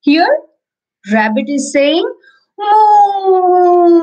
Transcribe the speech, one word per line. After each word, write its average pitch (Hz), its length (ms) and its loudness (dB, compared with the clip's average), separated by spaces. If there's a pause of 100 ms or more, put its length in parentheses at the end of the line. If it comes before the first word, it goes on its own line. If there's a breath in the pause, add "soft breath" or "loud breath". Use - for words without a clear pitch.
Here, 349 380 0 (720)
rabbit 220 360 -2
is 285 240 -6
saying, 302 380 -2 (480 soft breath)
Moo. 381 1400 2